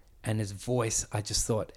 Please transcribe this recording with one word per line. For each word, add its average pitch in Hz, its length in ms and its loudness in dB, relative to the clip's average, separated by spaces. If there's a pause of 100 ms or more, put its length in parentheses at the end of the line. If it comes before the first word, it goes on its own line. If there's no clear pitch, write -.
(240)
and 110 140 0
his 101 140 -2
voice, 113 600 0
I 107 80 2
just - 260 0
thought, 110 300 0